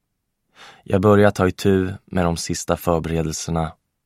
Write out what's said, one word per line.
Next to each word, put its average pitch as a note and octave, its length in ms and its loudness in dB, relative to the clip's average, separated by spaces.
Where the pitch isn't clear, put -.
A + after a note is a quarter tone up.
Jag G2 180 -2
börjar G#2 300 6
ta F#2 160 0
itu F#2+ 460 0
med F#2 200 -2
de E2+ 120 0
sista E2+ 400 -6
förberedelserna D#2+ 920 -4